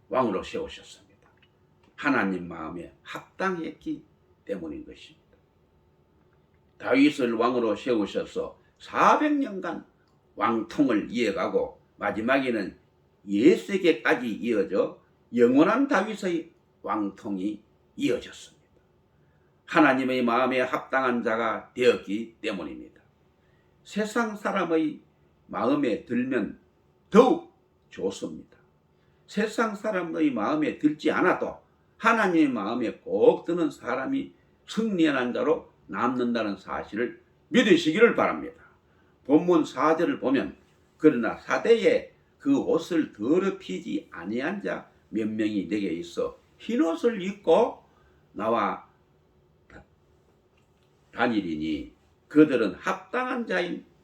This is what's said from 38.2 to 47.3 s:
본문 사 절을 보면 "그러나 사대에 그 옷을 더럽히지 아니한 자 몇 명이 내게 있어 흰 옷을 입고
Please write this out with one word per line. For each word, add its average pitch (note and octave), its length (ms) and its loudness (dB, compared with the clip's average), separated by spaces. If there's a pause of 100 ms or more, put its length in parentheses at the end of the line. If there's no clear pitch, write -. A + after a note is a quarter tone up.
본문 E3 400 4
사 D3+ 300 0
절을 D3 240 -2
보면 A2+ 360 -2 (420)
"그러나 A#2 400 4
사대에 F3+ 760 2 (280)
그 C#3 200 2
옷을 D#3+ 540 0
더럽히지 F3+ 960 -2
아니한 C3 520 -6
자 - 260 -8 (240)
몇 G#2+ 140 -2
명이 G#2+ 400 -2
내게 G2 220 -2
있어 E2+ 500 -6 (180)
흰 A#3+ 240 -2
옷을 B3 400 0
입고 G3 640 2 (480)